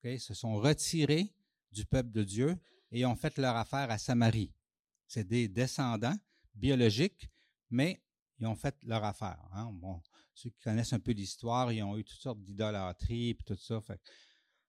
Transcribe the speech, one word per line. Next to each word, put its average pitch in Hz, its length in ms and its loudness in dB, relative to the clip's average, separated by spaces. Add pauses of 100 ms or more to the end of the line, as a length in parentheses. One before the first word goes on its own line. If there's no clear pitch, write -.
Ok ? 123 80 -4
Ils 127 80 -4
se - 140 -10
sont 113 220 -2
retirés 151 800 2 (360)
du 104 140 -8
peuple 127 240 0
de 110 140 2
Dieu 127 360 0 (320)
et 123 140 0
ont 123 100 2
fait - 220 -4
leur 127 180 2
affaire 123 360 -2
à 107 80 -2
Samarie. 113 520 4 (560)
C'est 107 200 -4
des 117 200 2
descendants 120 720 0 (380)
biologiques, 120 720 4 (420)
mais 143 320 0 (360)
ils 110 80 -2
ont 110 80 -2
fait 143 260 -4
leur 113 220 -2
affaire, 92 480 -4
hein. 110 220 -8
Bon, 90 280 -8 (320)
ceux - 160 -12
qui - 120 -20
connaissent 113 320 0
un 110 60 0
peu - 120 -2
l'histoire, 117 600 0
ils 110 120 0
ont 101 140 -4
eu 107 60 -6
toutes - 160 -16
sortes 110 220 -8
d'idolâtries 104 880 -2
et 113 60 0
tout - 220 -6
ça. 113 240 -4
Fait, 95 200 -12 (680)